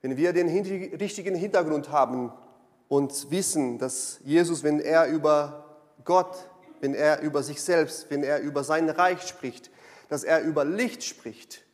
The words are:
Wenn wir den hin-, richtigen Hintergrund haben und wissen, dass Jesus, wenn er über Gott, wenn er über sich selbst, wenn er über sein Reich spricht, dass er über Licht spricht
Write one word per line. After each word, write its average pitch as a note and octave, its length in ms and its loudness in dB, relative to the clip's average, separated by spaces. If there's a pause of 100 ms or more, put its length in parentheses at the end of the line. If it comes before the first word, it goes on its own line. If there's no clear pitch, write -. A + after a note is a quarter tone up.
Wenn C3 160 -6
wir E3+ 160 2
den F3 160 2
hin-, F#3+ 460 -4
richtigen G3 400 -6
Hintergrund D#3+ 560 0
haben B2+ 420 0 (560)
und C#3 420 -2
wissen, D3+ 480 -2
dass - 460 -6
Jesus, E3 380 2
wenn D3+ 180 2
er D#3+ 280 4
über D3+ 680 0 (260)
Gott, F3+ 440 2 (320)
wenn C#3 140 -2
er D3+ 280 4
über D3 200 0
sich C#3+ 200 -8
selbst, E3 480 0
wenn C#3+ 120 -2
er C#3+ 180 0
über C#3+ 240 -4
sein D#3+ 240 2
Reich F3 340 2
spricht, - 480 -12 (380)
dass D3 160 -4
er D#3+ 180 4
über D3+ 220 0
Licht G#3 380 -4
spricht - 720 -16